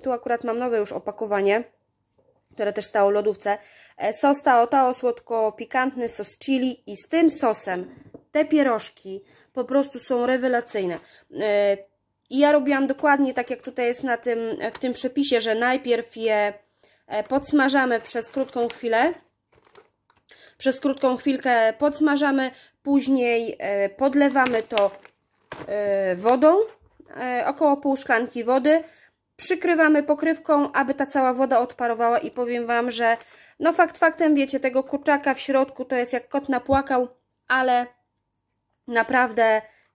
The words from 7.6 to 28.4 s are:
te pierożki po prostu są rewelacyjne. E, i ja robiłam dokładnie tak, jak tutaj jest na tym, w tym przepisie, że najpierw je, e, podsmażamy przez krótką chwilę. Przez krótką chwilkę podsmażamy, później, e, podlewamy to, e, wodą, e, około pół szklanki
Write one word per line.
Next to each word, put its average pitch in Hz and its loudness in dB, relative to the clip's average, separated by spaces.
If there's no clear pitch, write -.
te 302 2
pierożki 240 -2
po 254 -4
prostu 269 -2
są 240 -2
rewelacyjne. 240 -2
E, 202 2
i 262 -2
ja 294 6
robiłam 277 2
dokładnie 277 2
tak, 247 -6
jak 247 -10
tutaj 247 -6
jest 240 -4
na 247 -2
tym, 233 -4
w - -16
tym 247 -4
przepisie, 254 -2
że 220 0
najpierw 240 -2
je, 208 0
e, 214 -6
podsmażamy 269 0
przez - -8
krótką 262 -4
chwilę. 240 0
Przez 262 -2
krótką 269 0
chwilkę 247 0
podsmażamy, 285 0
później, 254 0
e, 202 -2
podlewamy 262 2
to, 202 0
e, 196 -2
wodą, 254 4
e, 247 -4
około 285 2
pół 277 -2
szklanki 240 -2